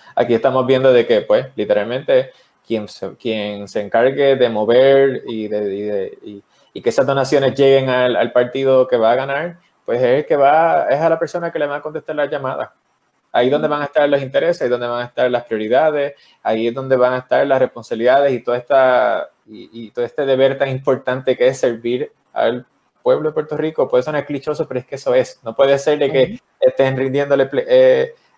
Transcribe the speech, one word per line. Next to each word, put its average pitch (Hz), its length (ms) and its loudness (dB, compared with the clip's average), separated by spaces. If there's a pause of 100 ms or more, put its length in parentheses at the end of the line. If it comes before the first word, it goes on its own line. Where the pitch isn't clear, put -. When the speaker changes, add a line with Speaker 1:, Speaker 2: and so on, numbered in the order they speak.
(140)
Speaker 1:
aquí 120 200 0
estamos 127 320 0
viendo 131 260 4
de 117 140 4
que, 110 160 2
pues, 120 240 0 (100)
literalmente 120 720 0 (360)
quien 107 220 -4
se, - 280 -12
quien 104 520 -6
se 107 120 -6
encargue 135 560 2
de 120 120 2
mover 127 800 4
y 110 220 -8
de, 104 260 -4
y 101 80 -6
de, 101 400 -6
y, 101 200 -18 (320)
y - 80 -14
que 120 80 -2
esas 127 160 0
donaciones 135 480 0
lleguen 135 340 4
al, 127 280 2
al 120 160 -2
partido 131 540 2
que 123 100 -2
va 113 160 4
a 123 40 2
ganar, 143 420 -6 (260)
pues 120 160 -4
es 127 200 2
el 151 60 -6
que 160 100 0
va, 147 520 2
es 139 120 0
a 165 80 2
la 160 100 0
persona 170 320 -6
que 165 80 -8
le 147 80 -2
va 143 100 -6
a 147 60 -10
contestar 156 320 -10
la 147 120 -2
llamada. 139 460 -6 (600)
Ahí 123 160 2
donde 151 180 0
van 147 140 -2
a 147 60 -4
estar 147 220 0
los 143 140 2
intereses, 143 400 -2
ahí 127 60 -2
donde 120 180 -2
van 120 160 -4
a 120 40 -8
estar 127 240 -2
las 120 140 -2
prioridades, 139 720 -2 (280)
ahí 113 260 -2
es 120 60 -6
donde 131 220 -2
van 127 180 2
a 127 40 -4
estar 131 280 -2
las 135 120 2
responsabilidades 123 760 0
y 120 80 -4
toda 120 180 -4
esta, 123 720 0 (160)
y, 104 260 -20
y 113 180 -16
todo 120 140 -4
este 135 220 -6
deber 135 320 2
tan 139 100 0
importante 131 680 -2
que 123 120 2
es 135 100 -2
servir 120 540 -4 (200)
al 117 320 -2 (380)
pueblo 147 280 0
de 151 40 -10
Puerto 151 220 -6
Rico. 151 320 -2
Puede 127 160 2
sonar 151 200 -4
clichoso, 147 440 -6
pero 127 120 -6
es - 60 -14
que - 80 -14
eso 131 200 -2
es. - 280 -2
No 113 140 -10
puede 139 220 4
ser 147 200 0
de 139 140 0
que 135 100 4 (120)
Speaker 2:
Ujú. - 80 -16 (180)
Speaker 1:
estén 131 360 2
rindiéndole 139 500 0
ple-, 135 200 -4
eh, 131 480 4 (220)